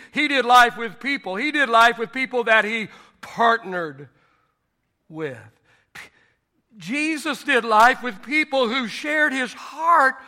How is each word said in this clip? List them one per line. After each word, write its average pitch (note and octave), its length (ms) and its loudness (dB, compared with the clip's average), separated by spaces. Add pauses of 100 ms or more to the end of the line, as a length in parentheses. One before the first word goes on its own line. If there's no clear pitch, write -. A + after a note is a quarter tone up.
(120)
he D4 160 -2
did C4+ 180 0
life A#3+ 320 6
with A3 220 -10
people. B3 360 -6
He C#4 160 -4
did C#4+ 160 0
life A#3 300 4
with A#3 140 -8
people B3+ 320 -4
that A3 200 4
he G#3+ 260 -6 (320)
partnered F3+ 880 -4 (1000)
with. D3+ 300 -10 (560)
P-, - 140 -20 (680)
Jesus C#4+ 680 -6
did B3 220 0
life A3+ 380 4
with A#3 180 -8
people C4+ 480 -2
who B3 180 -4
shared D4+ 460 -2
his C4 180 -4
heart D4+ 680 2 (100)